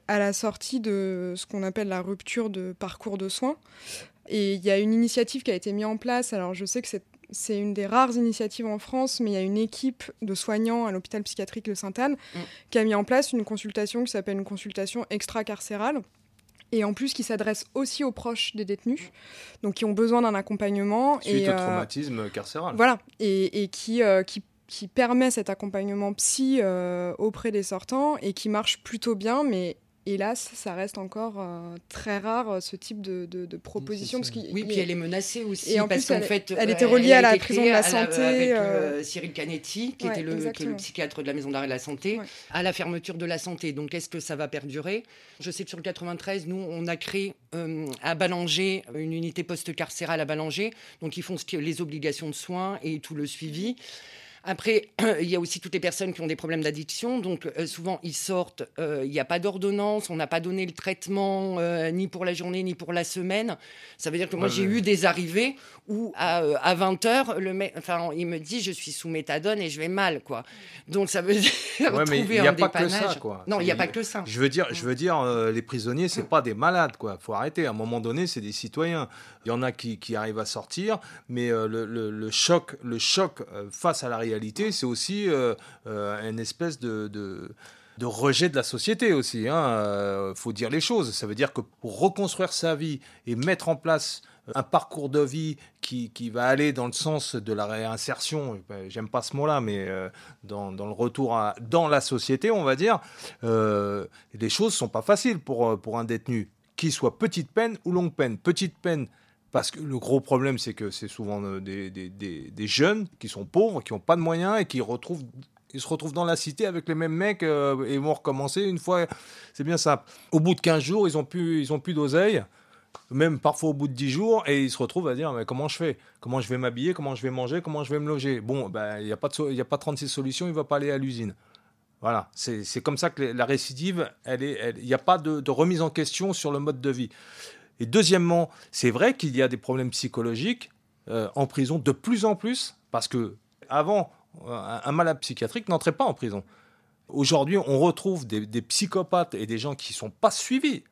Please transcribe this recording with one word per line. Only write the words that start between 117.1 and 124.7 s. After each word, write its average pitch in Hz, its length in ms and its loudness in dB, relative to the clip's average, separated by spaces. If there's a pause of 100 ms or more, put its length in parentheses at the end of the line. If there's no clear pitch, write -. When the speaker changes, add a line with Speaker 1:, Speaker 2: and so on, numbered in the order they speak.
Speaker 3:
mecs, 190 280 0
euh, 143 440 2
et 135 120 0
vont 147 160 2
recommencer 139 480 0
une 190 160 0
fois. 175 300 2 (460)
C'est - 100 -6
bien 165 140 0
simple. 147 260 4 (280)
Au 160 80 6
bout 170 140 6
de - 80 0
quinze 160 220 4
jours, 190 240 4
ils 151 100 0
ont 147 80 0
plus, 165 360 0
ils 139 120 -2
ont 147 60 0
plus 175 160 -4
d'oseille. 151 480 4 (680)
Même 147 280 4
parfois 151 320 2
au - 20 -4
bout 143 160 0
de 135 40 -6
dix 135 160 0
jours, 202 380 4
et 143 160 6
ils 127 80 0